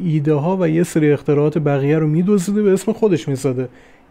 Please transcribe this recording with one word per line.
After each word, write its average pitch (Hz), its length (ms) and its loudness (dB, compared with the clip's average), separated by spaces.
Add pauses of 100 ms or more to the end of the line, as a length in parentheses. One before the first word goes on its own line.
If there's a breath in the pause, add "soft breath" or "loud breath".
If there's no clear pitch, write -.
ایده 156 300 0
ها 165 240 0
و 175 120 0
یه 165 140 2
سری 151 280 2
اختراعات 147 460 0
بقیه 147 420 0
رو 160 80 0
می‌دزدیده 196 560 0
به 196 80 2
اسم 190 220 -2
خودش 196 340 0
می‌زده. 131 420 -4 (420 loud breath)